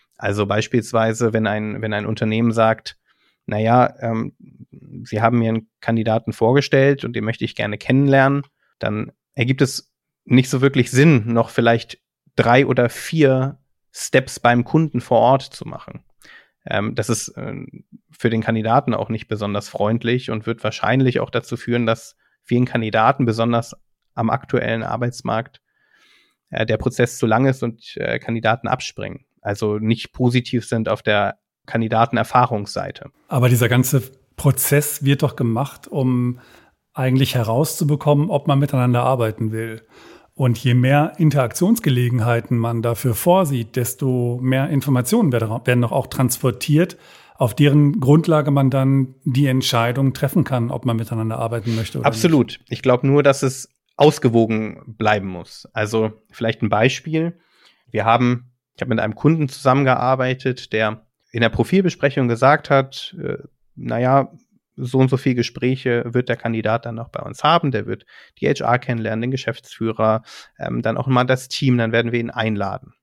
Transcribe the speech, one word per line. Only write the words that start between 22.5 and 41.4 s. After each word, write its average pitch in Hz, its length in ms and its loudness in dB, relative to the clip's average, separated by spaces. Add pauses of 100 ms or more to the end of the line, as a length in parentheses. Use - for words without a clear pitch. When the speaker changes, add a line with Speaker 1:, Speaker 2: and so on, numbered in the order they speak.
Speaker 1:
Kandidaten, 113 600 0
besonders 117 500 -2 (400)
am 113 160 -2
aktuellen 117 500 -4
Arbeitsmarkt, 117 800 -6 (880)
äh, - 160 -4
der 110 120 0
Prozess - 420 -2
zu 120 80 0
lang 117 180 2
ist 131 160 0
und, 117 360 -8
äh, 117 200 -4
Kandidaten 117 500 -4
abspringen, - 580 -8 (160)
also 104 360 -4
nicht 110 340 -2
positiv 123 540 -2
sind 113 240 -2
auf 104 140 -2
der 104 340 0 (300)
Kandidatenerfahrungsseite. 113 1400 -2 (160)
Speaker 2:
Aber 123 220 2
dieser 120 200 4
ganze 127 320 2 (340)
Prozess - 680 0
wird 143 200 2
doch 143 120 -2
gemacht, 120 520 -4
um 123 520 -2 (540)
eigentlich 131 420 0
herauszubekommen, 143 920 0
ob 143 180 -2
man 139 120 2
miteinander 123 440 2
arbeiten 113 480 -2
will. 113 320 -8 (500)
Und 123 240 0
je 123 160 0
mehr 139 440 2
Interaktionsgelegenheiten 123 1400 0